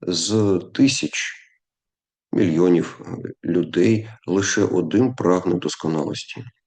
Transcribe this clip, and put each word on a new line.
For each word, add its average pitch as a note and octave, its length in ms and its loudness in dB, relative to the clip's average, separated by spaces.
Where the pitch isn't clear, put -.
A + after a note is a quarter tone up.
з G2 600 0
тисяч, - 600 0
мільйонів, E2+ 680 2
е, - 320 -12
людей F2+ 640 0
лише G2 380 0
один G2 500 0
прагне F2+ 400 2
досконалості. - 920 -4